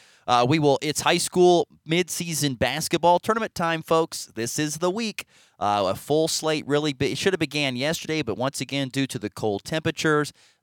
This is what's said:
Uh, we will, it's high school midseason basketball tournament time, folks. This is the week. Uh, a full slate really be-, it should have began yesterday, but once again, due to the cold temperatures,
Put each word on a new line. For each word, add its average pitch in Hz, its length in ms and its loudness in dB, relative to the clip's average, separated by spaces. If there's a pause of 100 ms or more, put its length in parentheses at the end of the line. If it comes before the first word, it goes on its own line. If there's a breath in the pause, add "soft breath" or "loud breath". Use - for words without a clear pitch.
(260 soft breath)
Uh, 123 220 4
we 160 100 4
will, 143 220 4
it's 147 220 -4
high 170 160 4
school 175 500 4 (180)
midseason 156 720 -2
basketball 160 600 2
tournament 220 360 -2
time, 165 280 -2
folks. - 520 0
This 117 240 -6
is 151 200 -4
the 175 120 0
week. 214 360 -6 (320 soft breath)
Uh, 104 300 0
a 95 60 0
full 156 340 0
slate 156 380 -2
really 147 260 0
be-, 127 200 -2
it 131 60 -6
should 196 140 0
have 185 80 0
began 143 360 -2
yesterday, 156 460 -4
but 113 140 -4
once 127 240 -4
again, 139 280 -4
due 135 180 -2
to 127 120 -8
the 107 120 -8
cold 104 340 -4
temperatures, 156 680 -2 (300 soft breath)